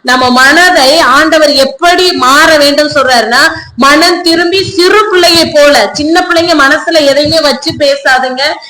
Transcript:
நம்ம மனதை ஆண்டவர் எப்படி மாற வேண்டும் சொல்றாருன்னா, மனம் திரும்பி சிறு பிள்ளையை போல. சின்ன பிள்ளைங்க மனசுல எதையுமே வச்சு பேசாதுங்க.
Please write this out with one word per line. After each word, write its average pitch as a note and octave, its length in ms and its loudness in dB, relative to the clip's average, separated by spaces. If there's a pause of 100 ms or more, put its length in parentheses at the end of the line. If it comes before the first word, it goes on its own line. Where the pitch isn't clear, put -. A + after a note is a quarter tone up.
நம்ம B3+ 280 0
மனதை D4 680 2
ஆண்டவர் D4+ 520 2
எப்படி E4+ 640 0
மாற C#4+ 440 2
வேண்டும் C#4+ 360 0
சொல்றாருன்னா, B3+ 460 0 (380)
மனம் D#4+ 460 0
திரும்பி F4 420 0
சிறு F#4+ 460 0
பிள்ளையை E4+ 400 0
போல. C#4+ 420 2
சின்ன E4 360 -2
பிள்ளைங்க E4+ 320 0
மனசுல D4+ 460 0
எதையுமே D4 340 0
வச்சு C#4+ 380 -4
பேசாதுங்க. C4 640 -2 (300)